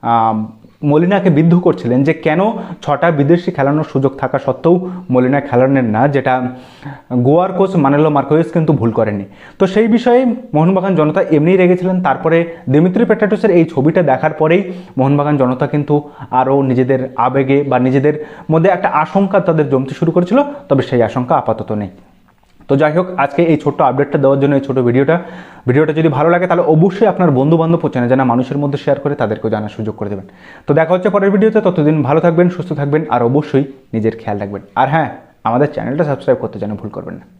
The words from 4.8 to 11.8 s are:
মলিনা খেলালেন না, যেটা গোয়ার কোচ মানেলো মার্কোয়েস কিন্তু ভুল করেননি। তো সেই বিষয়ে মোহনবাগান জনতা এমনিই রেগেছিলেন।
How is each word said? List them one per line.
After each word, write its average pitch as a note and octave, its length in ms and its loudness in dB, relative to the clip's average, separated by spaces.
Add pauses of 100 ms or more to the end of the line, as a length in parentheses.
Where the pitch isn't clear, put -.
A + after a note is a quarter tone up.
মলিনা B2+ 260 2
খেলালেন C3 560 0
না, A2+ 120 2
যেটা C3 260 0 (920)
গোয়ার F3 320 2
কোচ F#3+ 180 0
মানেলো D3 340 4
মার্কোয়েস D3+ 460 0
কিন্তু E3 180 0
ভুল A#2 180 0
করেননি। G#2+ 340 -2 (340)
তো - 40 4 (100)
সেই A#3 140 2
বিষয়ে A#3+ 340 2 (340)
মোহনবাগান F#3 400 2
জনতা D#3 260 0
এমনিই D#3+ 360 2
রেগেছিলেন। F3+ 400 2 (100)